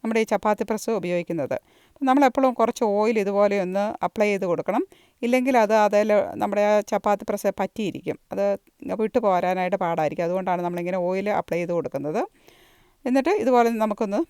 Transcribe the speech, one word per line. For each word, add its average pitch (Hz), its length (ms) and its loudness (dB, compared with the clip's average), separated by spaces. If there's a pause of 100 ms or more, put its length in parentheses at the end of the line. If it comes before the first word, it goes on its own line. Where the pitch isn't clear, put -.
നമ്മുടെ 226 220 0
ഈ - 80 0
ചപ്പാത്തി 208 380 0
പ്രസ് 220 200 -4 (100)
ഉപയോഗിക്കുന്നത്. 170 560 -4 (540)
നമ്മളെപ്പോഴും 262 500 4
കുറച്ച് 233 240 0 (140)
ഓയിൽ 220 260 2
ഇതുപോലെ 202 320 2 (100)
ഒന്ന് 185 180 -2 (240)
അപ്ലൈ 208 240 0
ചെയ്ത് 196 200 -2
കൊടുക്കണം. 190 320 -2 (420)
ഇല്ലെങ്കിൽ 254 380 2
അത് 208 200 2
അതിൽ 208 260 4 (320)
നമ്മുടെ 208 300 0
ആ - 20 4 (180)
ചപ്പാത്തി 208 380 0
പ്രസ് 202 300 -2
പറ്റിയിരിക്കും, - 580 -4 (160)
അത് 196 120 -2 (580)
വിട്ടു 220 240 0
പോരാനായിട്ട് 185 560 0
പാടായിരിക്കും. 160 440 0
അതുകൊണ്ടാണ് 180 380 -2
നമ്മളിങ്ങനെ 175 340 -4 (100)
ഓയിൽ 190 200 -2 (120)
അപ്ലൈ 170 200 -4
ചെയ്ത് 175 160 -4
കൊടുക്കുന്നത്. 151 440 -4 (880)
എന്നിട്ട് 269 240 2 (120)
ഇതുപോലെ 240 260 4 (140)
നമുക്കൊന്ന് 208 360 -2 (100)